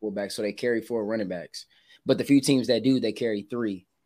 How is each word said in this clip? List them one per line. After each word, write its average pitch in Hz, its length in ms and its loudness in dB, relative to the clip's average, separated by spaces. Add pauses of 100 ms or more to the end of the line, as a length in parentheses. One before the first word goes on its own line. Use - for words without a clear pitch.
fullback, 101 320 -6
so 117 100 -4
they 104 100 -2
carry 117 300 0
four 113 240 -4
running 107 220 -4
backs. 87 360 -10 (400)
But 135 140 2
the 120 60 -4
few 139 180 6
teams 131 240 2
that 117 160 2
do, 131 180 4
they 110 120 0
carry 107 300 -2
three. 104 440 -6 (200)